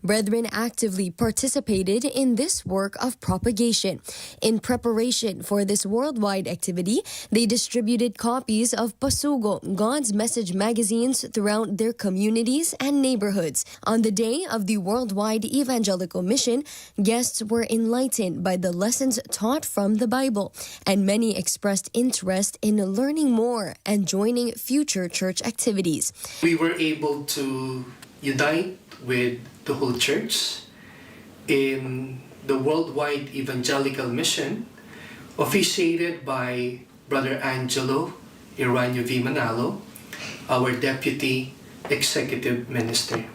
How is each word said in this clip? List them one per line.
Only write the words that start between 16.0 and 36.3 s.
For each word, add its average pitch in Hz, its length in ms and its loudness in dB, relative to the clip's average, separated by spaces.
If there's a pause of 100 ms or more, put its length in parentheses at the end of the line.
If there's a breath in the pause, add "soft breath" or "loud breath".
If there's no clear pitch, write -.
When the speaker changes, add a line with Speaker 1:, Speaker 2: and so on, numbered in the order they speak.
Speaker 1:
Mission, 247 420 2 (320 loud breath)
guests 226 460 2
were 226 260 0
enlightened 226 760 0
by 185 140 2
the 185 160 0
lessons 233 480 0 (100)
taught 262 360 -2
from 202 300 2
the 233 120 2
Bible, 240 460 0 (320 loud breath)
and 196 180 4
many 208 320 4
expressed - 560 -2
interest 196 680 0
in 208 180 4
learning 269 500 2
more 226 440 2 (100)
and 202 240 2
joining 233 440 2
future 226 580 0
church 185 320 -2
activities. 196 720 0 (280 loud breath)
Speaker 2:
We 165 140 4
were 165 160 2
able 151 520 0 (120)
to 131 480 -4 (380)
unite 151 560 0 (260)
with 123 400 0 (220)
the 139 80 0
whole 131 180 0
church - 720 -2 (840 loud breath)
in 131 760 0 (240)
the 135 100 2
Worldwide 147 800 0
Evangelical 131 720 -2
Mission, - 560 -2 (760 loud breath)
officiated 170 840 2
by 127 560 -4 (300)